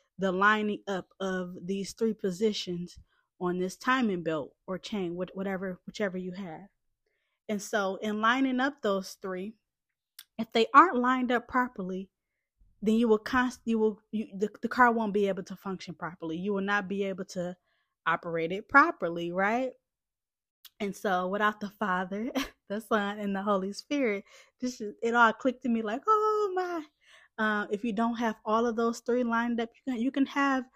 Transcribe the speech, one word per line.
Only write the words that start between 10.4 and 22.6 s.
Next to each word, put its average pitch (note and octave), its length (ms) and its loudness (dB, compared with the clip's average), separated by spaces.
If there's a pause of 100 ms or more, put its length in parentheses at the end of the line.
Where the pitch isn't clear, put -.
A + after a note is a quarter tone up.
they A3+ 220 4
aren't D#4 240 8
lined B3+ 340 0
up B3 160 0
properly, G3 600 -4 (760)
then G#3+ 120 4
you A#3 120 4
will G#3+ 100 6
const-, B3 480 0
you A3+ 140 2
will, A3 200 2 (120)
you, G#3+ 160 -4 (100)
the, G#3 120 0 (120)
the A#3+ 60 -2
car A#3+ 240 6
won't A3 220 0
be G3+ 140 2
able F#3+ 160 -2
to F#3+ 120 -12
function F#3 400 -10
properly. E3 420 -8
You G3 160 -2
will G3 80 0
not G3+ 260 -2
be G3+ 160 -2
able F#3+ 220 -6
to F3+ 300 -6 (500)
operate E3 460 -2
it F#3+ 180 -8
properly, F3 640 2
right? A3 400 0 (1080)
And G3+ 160 -4
so F#3 320 0
without G#3 320 0
the G3+ 100 -6 (100)
Father, G3 520 -2 (180)
<laughs> - 200 -18